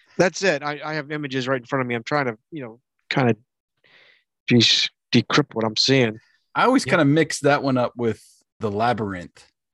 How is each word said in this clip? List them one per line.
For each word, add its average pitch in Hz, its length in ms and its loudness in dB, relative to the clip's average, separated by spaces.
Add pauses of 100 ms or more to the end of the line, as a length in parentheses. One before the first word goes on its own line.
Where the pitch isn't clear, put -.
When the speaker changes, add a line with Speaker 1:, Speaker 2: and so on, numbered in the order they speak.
(180)
Speaker 1:
That's 175 240 2
it. 156 200 0
I, 147 220 -6
I 156 100 -6
have 147 180 -8
images 135 340 -4
right 131 140 0
in 117 60 -14
front 135 160 -2
of 123 40 -4
me. 120 80 -4
I'm 117 80 -4
trying 147 240 -2
to, 113 120 -4 (120)
you 156 120 -10
know, 117 180 -16 (300)
kinda 123 260 2 (1120)
de-, - 420 2 (220)
decrypt 127 420 0
what 110 100 -2
I'm 110 120 -4
seeing. 123 420 2 (360)
Speaker 2:
I 156 100 2
always 247 200 2
Speaker 1:
Yeah. 131 80 -2
Speaker 2:
kinda 165 120 4
mix 151 360 2
that 143 220 2
one 131 160 0
up - 180 -2
with 117 260 -4 (380)
The 107 100 -4
Labyrinth, 101 760 -4 (280)